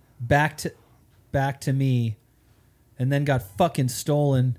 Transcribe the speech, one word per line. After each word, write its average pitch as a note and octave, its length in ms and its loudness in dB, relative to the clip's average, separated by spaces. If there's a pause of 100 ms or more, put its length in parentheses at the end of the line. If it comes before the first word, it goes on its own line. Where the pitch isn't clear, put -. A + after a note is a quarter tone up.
(180)
back C#3+ 400 0
to, - 140 -8 (580)
back C3+ 320 -2
to C#3 100 -2
me, B2+ 440 0 (800)
and B2+ 140 0
then C#3+ 120 0
got C3+ 180 0 (160)
fucking E3 320 2
stolen C3+ 680 0